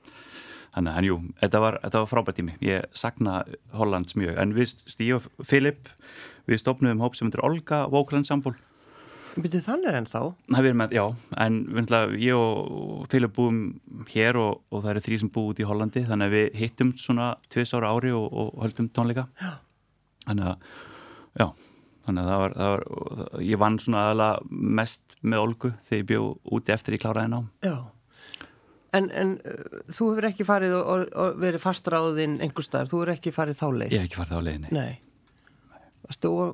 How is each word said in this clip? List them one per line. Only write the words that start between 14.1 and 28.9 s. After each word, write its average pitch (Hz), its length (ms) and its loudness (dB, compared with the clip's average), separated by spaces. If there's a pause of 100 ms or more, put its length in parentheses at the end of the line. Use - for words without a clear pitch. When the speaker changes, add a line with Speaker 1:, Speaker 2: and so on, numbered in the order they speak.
Speaker 1:
og, 107 280 0
og 104 180 -6
það 104 80 0
eru 104 140 -2
þrír 107 160 0
sem 107 100 0
búa 107 200 0
út 104 100 -4
í 104 60 0
Hollandi, 104 360 0
þannig 107 220 2
að 101 80 2
við 107 240 4
hittum 123 380 0
svona 120 320 -2 (160)
tvisvar 120 420 -2
á 107 40 2
ári 120 220 2
og, 113 180 0
og 110 280 -4
höldum 117 320 -2
tónleika. 120 460 0
Speaker 2:
Já. 185 160 -8 (720)
Speaker 1:
Þannig 101 280 0
að, - 160 -6 (680)
já, - 160 4 (580)
þannig 90 160 0
að 90 80 0
það 98 120 2
var, 95 160 0
það 98 160 2
var, 98 100 0 (580)
ég 101 200 2
vann 107 180 4
svona 107 220 0
aðalega 107 680 0
mest 110 500 -2
með 110 260 2
Olgu 117 320 -2
þegar 107 240 -2
ég 101 80 -4
bjó 107 140 2 (240)
úti 113 260 0
eftir 110 240 -2
ég - 40 -12
kláraði 110 300 -2
nám. 120 160 -4 (120)
Speaker 2:
Já. 175 180 -4 (1160)